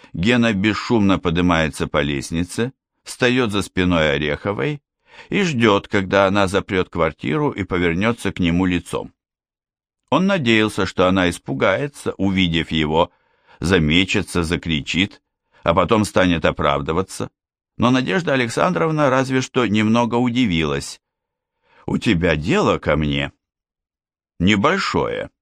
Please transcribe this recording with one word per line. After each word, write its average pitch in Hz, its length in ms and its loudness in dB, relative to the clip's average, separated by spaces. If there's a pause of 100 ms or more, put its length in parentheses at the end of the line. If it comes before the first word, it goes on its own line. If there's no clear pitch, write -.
(120)
Гена 113 400 2
бесшумно 101 680 2
поднимается 85 640 0
по 76 160 0
лестнице, 82 680 -4 (320)
встает 123 480 0
за 101 100 -2
спиной 87 520 0
Ореховой 101 680 -4 (460)
и 196 140 0
ждет, 117 440 2
когда 98 400 2
она 98 220 0
запрет 92 400 -2
квартиру 135 640 -2
и - 120 -6
повернется 92 680 -2
к - 80 -6
нему 87 260 2
лицом. 87 460 -4 (960)
Он 165 160 2
надеялся, 113 600 2
что 90 200 0
она 92 240 2
испугается, 110 840 -2
увидев 92 560 0
его, 78 400 2 (480)
замечется, 87 840 2
закричит, 82 800 -2 (440)
а 82 100 2
потом 95 300 2
станет 90 400 2
оправдываться. 78 880 -2 (460)
Но 120 140 0
Надежда 143 440 0
Александровна 151 760 0
разве 131 300 0
что 127 260 -2
немного 110 500 2
удивилась. 92 840 -2 (880)
"У - 120 -2
тебя 87 380 2
дело 104 420 0
ко 78 180 0
мне?" 71 360 -2 (1080)
"Небольшое", 95 920 0 (120)